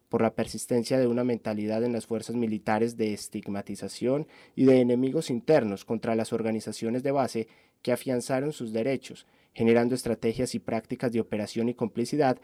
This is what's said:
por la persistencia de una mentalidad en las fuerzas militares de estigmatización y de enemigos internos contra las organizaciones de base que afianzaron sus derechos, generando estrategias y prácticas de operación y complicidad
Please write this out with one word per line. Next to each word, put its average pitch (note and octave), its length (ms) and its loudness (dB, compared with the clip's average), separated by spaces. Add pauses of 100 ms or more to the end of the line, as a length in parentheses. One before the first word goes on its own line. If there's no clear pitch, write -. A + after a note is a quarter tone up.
(100)
por A2+ 120 2
la A2 120 2
persistencia A#2+ 680 -2
de B2 80 4
una A#2+ 160 0
mentalidad A2 580 -2
en B2 100 -2
las A2+ 140 -4
fuerzas A#2 300 -4
militares A2+ 600 0
de G#2+ 160 0
estigmatización G#2 1160 -4 (260)
y C3+ 100 2
de C3 160 10
enemigos B2+ 480 2
internos A#2 560 2
contra A2+ 300 -2
las A2+ 180 -2
organizaciones A2+ 720 -4
de C#3 80 -2
base A#2+ 380 -2 (340)
que B2 80 -2
afianzaron C3 600 -2
sus A#2 200 -8
derechos, B2 540 -4 (280)
generando A#2+ 400 4
estrategias A#2+ 600 -2
y G#2 60 -2
prácticas A2+ 500 -4
de A2+ 100 0
operación A2 480 -2
y A#2+ 60 -2
complicidad B2+ 680 0